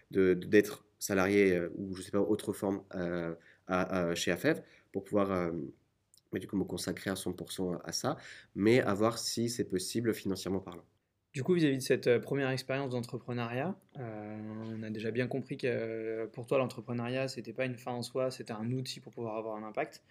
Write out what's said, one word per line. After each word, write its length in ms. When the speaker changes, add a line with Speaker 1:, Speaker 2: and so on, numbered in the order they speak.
Speaker 1:
de, 240
de, 120
d'être 380
salarié, 580
euh, 200
ou 200
je 60
sais 80
pas, 100
autre 320
forme, 300
euh, 400
à, 440
à, 40
chez 160
afev 300
pour 120
pouvoir, 280
euh, 180
mais 80
du 60
coup, 100
me 80
consacrer 460
à 60
cent 160
pour 200
cent 200
à 80
ça, 240
mais 260
à 140
voir 240
si 300
c'est 160
possible 500
financièrement 460
parlant. 240
Speaker 2:
Du 80
coup, 100
vis-à-vis 240
de 60
cette, 240
euh, 120
première 300
expérience 420
d'entrepreneuriat, 840
euh, 400
on 80
a 80
déjà 200
bien 180
compris 300
que, 80
euh, 600
pour 200
toi, 120
l'entrepreneuriat, 720
c'était 240
pas 140
une 100
fin 160
en 100
soi, 280
c'était 240
un 180
outil 280
pour 120
pouvoir 240
avoir 200
un 60
impact. 480